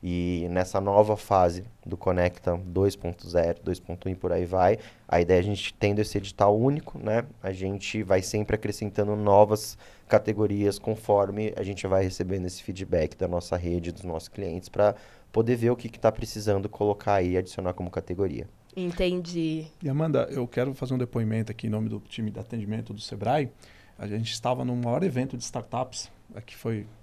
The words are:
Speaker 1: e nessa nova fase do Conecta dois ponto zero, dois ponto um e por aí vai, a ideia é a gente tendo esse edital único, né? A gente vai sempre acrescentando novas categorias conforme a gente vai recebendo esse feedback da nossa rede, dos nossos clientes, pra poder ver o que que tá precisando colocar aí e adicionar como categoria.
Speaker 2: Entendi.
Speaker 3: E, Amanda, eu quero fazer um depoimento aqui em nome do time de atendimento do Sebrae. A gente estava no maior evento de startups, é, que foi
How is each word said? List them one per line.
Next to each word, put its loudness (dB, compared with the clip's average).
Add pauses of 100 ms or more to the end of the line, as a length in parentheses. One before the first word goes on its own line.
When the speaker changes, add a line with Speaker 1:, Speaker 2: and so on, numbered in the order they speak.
Speaker 1:
e 0
nessa 0
nova 6
fase 4 (240)
do -8
Conecta 0
dois 2
ponto -8
zero, 2
dois -2
ponto -8
um -2
e -4
por -2
aí 0
vai, 4 (280)
a 4
ideia 6
é 6
a 2
gente -4
tendo 0
esse -2
edital 2
único, 0
né? -2 (160)
A -6
gente -4
vai 4
sempre -2
acrescentando -2
novas 6 (300)
categorias 2
conforme 0
a -4
gente -6
vai 4
recebendo -2
esse -10
feedback -2
da -2
nossa -4
rede, -2
dos -14
nossos -8
clientes, -8
pra 2 (340)
poder 2
ver 2
o 2
que -10
que -16
tá 6
precisando -2
colocar 0
aí 2
e 2
adicionar -4
como -6
categoria. -4 (280)
Speaker 2:
Entendi. -4 (140)
Speaker 3:
E, -6
Amanda, 0
eu -4
quero -2
fazer -4
um -2
depoimento -2
aqui -8
em -2
nome -2
do -6
time -8
de -8
atendimento -6
do -12
Sebrae. -2 (460)
A -8
gente -4
estava -2
no -2
maior 0
evento -2
de -10
startups, -8 (240)
é, -12
que -20
foi -4 (160)